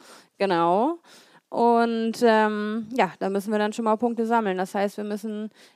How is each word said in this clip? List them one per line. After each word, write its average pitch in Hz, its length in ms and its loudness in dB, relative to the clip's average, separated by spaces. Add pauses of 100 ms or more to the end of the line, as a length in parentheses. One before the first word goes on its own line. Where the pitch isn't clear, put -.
(380)
Genau. 190 600 0 (500)
Und, 233 720 2
ähm, 214 720 2
ja, 190 260 0
da 190 100 -2
müssen 196 220 -4
wir 214 80 0
dann 208 140 -2
schon 233 100 -6
mal 220 140 2
Punkte 233 280 -2
sammeln. 220 320 0
Das 185 160 -4
heißt, 202 220 -2
wir 208 80 -8
müssen 214 460 -8 (260)